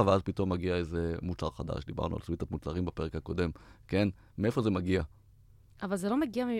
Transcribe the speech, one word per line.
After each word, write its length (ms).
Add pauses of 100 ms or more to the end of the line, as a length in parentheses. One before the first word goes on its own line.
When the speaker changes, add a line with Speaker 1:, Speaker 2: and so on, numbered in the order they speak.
Speaker 1:
ואז 160
פתאום 280
מגיע 260
איזה 460
מוצר 280
חדש. 360
דיברנו 300
על 60
סוויטת 300
מוצרים 340
בפרק 300
הקודם, 340 (380)
כן? 200 (300)
מאיפה 240
זה 80
מגיע? 340 (800)
Speaker 2:
אבל 140
זה 140
לא 80
מגיע 280
מ-, 40 (100)